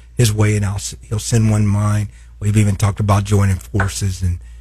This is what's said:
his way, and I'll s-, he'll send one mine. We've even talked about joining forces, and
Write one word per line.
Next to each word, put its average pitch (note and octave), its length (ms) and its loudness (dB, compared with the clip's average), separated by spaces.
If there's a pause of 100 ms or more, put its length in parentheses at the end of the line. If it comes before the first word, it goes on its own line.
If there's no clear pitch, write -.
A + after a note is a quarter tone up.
(160)
his A2 180 2
way, G#2+ 220 2
and G2+ 100 0
I'll G2 100 -2
s-, - 280 -8
he'll G#2+ 160 -6
send A2 320 2
one G#2 160 2
mine. G#2 420 0 (300)
We've G#2 180 0
even G2+ 180 4
talked G2+ 240 -2
about G2+ 260 2
joining G2 320 2
forces, G2 680 -4
and F2+ 160 -2 (220)